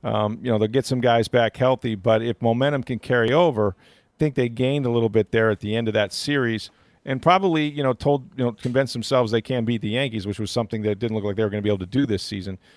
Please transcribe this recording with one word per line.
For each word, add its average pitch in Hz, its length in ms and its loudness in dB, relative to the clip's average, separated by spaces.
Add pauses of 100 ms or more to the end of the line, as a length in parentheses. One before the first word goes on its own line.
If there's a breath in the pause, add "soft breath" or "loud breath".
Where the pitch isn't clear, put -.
um, 107 400 -2
you 120 80 -4
know, 110 80 0
they'll 107 100 2
get 123 180 0
some 127 160 -2
guys 117 260 2
back 113 300 2
healthy. 127 360 0
But 110 280 2
if 117 180 -4
momentum 127 420 0
can 120 160 -6
carry 120 360 2
over, 120 440 2
I - 400 -20
think 147 160 0
they 123 140 2
gained 131 380 0
a 120 40 0
little 117 200 2
bit 107 200 2
there 113 200 4
at 104 100 -2
the 107 160 -4
end 117 120 -2
of 104 60 -4
that 104 200 0
series. 123 560 -2 (340 soft breath)
And 135 160 -4
probably, 170 480 4
you 147 140 -6
know, 131 100 2
told, 139 460 0
you 127 60 0
know, 120 80 0
convinced 127 420 -2
themselves 120 360 0
they 113 120 0
can 123 220 -2
beat 113 180 -2
the 104 80 -4
Yankees, 113 360 -2
which 104 120 -6
was 104 140 -6
something 113 300 -4
that 104 160 0
didn't 110 180 -2
look 101 80 -4
like 101 120 -2
they 110 60 0
were 107 80 0
gonna 104 100 -4
be 104 80 0
able 101 100 2
to 92 80 -6
do 127 200 0
this 104 160 -2
season, 95 360 -10 (180 soft breath)